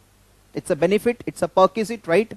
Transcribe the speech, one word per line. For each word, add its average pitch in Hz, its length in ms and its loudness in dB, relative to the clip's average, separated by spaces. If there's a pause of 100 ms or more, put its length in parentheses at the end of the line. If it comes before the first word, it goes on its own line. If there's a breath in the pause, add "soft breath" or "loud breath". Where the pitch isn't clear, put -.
(540)
It's 147 160 -10
a 175 60 0
benefit, 202 500 0
it's - 160 -6
a 170 60 -2
perquisite, 190 580 0
right? 190 300 0